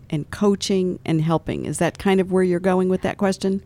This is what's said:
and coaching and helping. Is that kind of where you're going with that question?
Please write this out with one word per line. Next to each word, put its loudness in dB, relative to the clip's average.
and -4
coaching 0
and 0
helping. -2
Is -6
that 0
kind 2
of -4
where 4
you're 2
going 2
with 0
that -4
question? -2